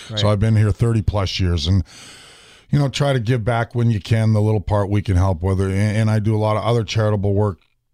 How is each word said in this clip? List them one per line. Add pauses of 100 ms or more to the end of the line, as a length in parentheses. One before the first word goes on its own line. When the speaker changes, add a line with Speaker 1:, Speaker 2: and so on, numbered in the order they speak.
Speaker 1:
Right.
Speaker 2:
So
I've
been
here
thirty
plus
years,
and, (880)
you
know,
try
to
give
back
when
you
can,
the
little
part
we
can
help,
whether,
and,
and
I
do
a
lot
of
other
charitable
work (340)